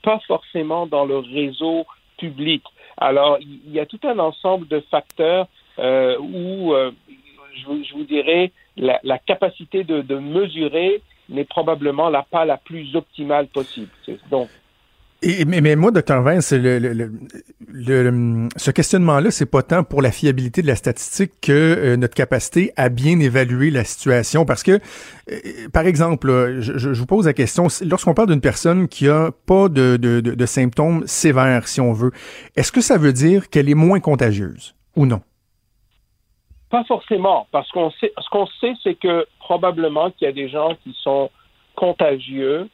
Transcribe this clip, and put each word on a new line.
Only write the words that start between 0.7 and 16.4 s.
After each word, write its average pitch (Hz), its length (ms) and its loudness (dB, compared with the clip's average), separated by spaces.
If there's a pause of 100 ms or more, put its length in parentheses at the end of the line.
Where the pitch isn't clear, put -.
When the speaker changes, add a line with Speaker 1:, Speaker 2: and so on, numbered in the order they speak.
Speaker 1:
dans 147 200 -2
le 139 140 -4
réseau 147 640 -6 (320)
public. 151 460 -6 (340)
Alors, 143 420 2
il 143 320 -18
y 151 80 -6
a 151 60 -6
tout - 180 -18
un 247 160 -4
ensemble 170 480 -4
de 147 240 -4
facteurs, 170 560 -2 (320)
euh, 127 400 0
où, 180 540 -6
euh, 131 180 0 (720)
je 131 60 -20
vous, 147 180 -6
je 143 80 -16
vous 147 100 -10
dirais, 151 480 0 (240)
la, 127 280 0
la 127 160 -4
capacité 190 680 -4
de, 156 160 -2
de 135 160 -6
mesurer 165 840 -2 (280)
n'est 143 140 -6
probablement 151 640 -2
la, 143 160 0
pas 165 220 -2
la 143 100 0
plus 151 400 -14
optimale 147 520 -4
possible. 131 420 -10 (160)
C'est, 113 120 -12 (140)
donc, 127 160 -2 (720)
Speaker 2:
Et, 175 220 0
mais, 170 160 2
mais 151 160 4
moi, 180 160 4
docteur 151 320 2
Vince, 156 300 2